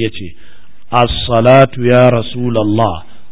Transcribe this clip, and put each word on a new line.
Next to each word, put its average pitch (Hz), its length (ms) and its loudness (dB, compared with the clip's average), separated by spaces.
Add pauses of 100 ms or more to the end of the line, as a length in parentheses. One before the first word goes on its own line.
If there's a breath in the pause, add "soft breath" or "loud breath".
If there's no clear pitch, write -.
ya 110 60 -2
ce, 98 260 -10 (560 soft breath)
"As-salatu 123 920 2
ya 123 240 6
Rasulallah, 113 920 -2 (280 soft breath)